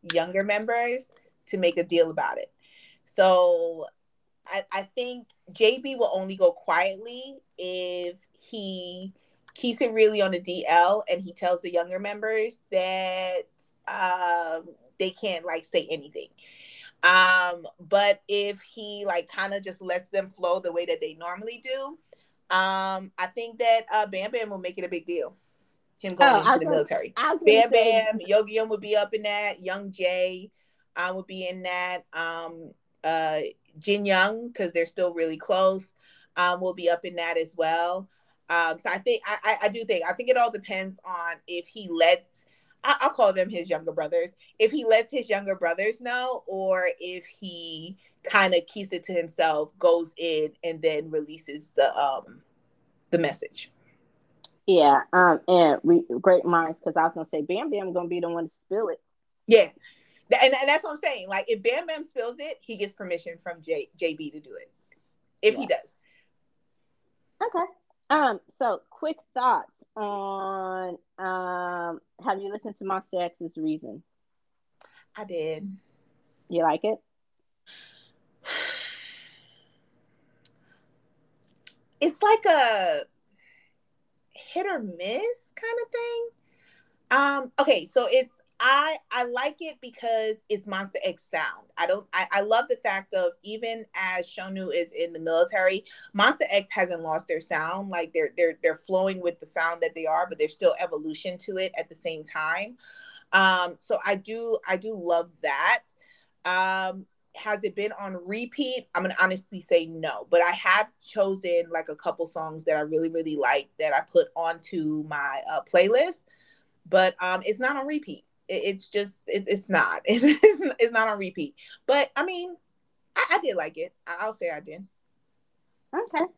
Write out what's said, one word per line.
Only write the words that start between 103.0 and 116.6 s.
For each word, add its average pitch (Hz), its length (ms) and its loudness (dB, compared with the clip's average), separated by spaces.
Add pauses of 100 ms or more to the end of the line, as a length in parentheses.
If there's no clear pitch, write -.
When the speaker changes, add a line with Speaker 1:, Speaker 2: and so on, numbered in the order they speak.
Speaker 1:
Um, 185 460 4
so - 260 -2
I 202 100 0
do, 220 420 -6 (100)
I 190 100 -2
do 214 200 -8
love 170 320 -2 (120)
that. 160 420 0 (640)
Um, 190 600 -2 (300)
has 208 280 -4
it 214 120 -4
been 208 180 -4
on 190 320 -10
repeat? 240 720 -6
I'm 175 80 -2
gonna 185 160 -4
honestly 185 420 -2
say 170 240 2
no, 156 440 -8
but 175 120 6
I 175 100 2
have 202 360 2 (180)
chosen, 190 640 -2
like, 165 180 -4
a 151 60 -8
couple 165 300 -4
songs 160 400 -10
that 156 120 2
I 151 40 0
really, 160 280 0
really 160 260 -4
like 139 340 2 (100)
that 156 140 0
I 143 80 2 (100)
put 170 240 6
onto 165 720 -4
my, 143 340 -4 (100)
uh, 151 100 -2 (100)
playlist. 233 520 4 (640)